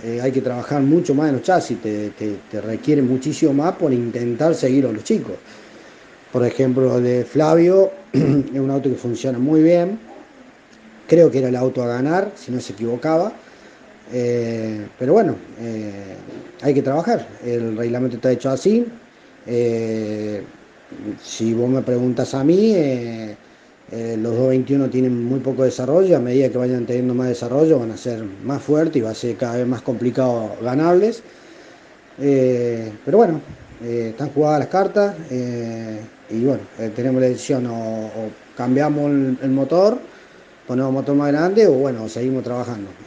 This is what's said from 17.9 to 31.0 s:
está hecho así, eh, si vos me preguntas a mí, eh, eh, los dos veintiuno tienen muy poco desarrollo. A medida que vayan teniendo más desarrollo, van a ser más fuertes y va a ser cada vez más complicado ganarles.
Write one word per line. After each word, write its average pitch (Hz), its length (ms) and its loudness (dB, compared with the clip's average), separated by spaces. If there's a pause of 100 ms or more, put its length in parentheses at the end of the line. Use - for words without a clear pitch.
está 127 140 0
hecho 127 200 -2
así, 214 340 2 (640)
eh, 110 960 -2 (800)
si 113 320 -4
vos 120 160 0
me 131 120 0
preguntas 123 520 0
a 135 100 -2
mí, 196 320 4
eh, 120 600 -2 (560)
eh, 113 280 -6
los 113 160 -2
dos 131 140 2
veintiuno 131 400 2
tienen 127 340 0
muy 131 160 -2
poco 127 240 -2
desarrollo. 143 540 2
A - 20 0
medida 123 300 2
que 110 80 -4
vayan 127 280 0
teniendo 123 280 -2
más 123 140 0
desarrollo, 131 520 2
van 117 120 -4
a - 60 -10
ser 113 260 -6 (200)
más 127 180 -4
fuertes 156 360 2
y 123 40 2
va 110 100 -2
a 110 40 -8
ser 117 200 -6
cada 120 220 -4
vez 123 100 -2
más 123 140 -2
complicado 120 680 -2 (100)
ganarles. 170 600 2 (1000)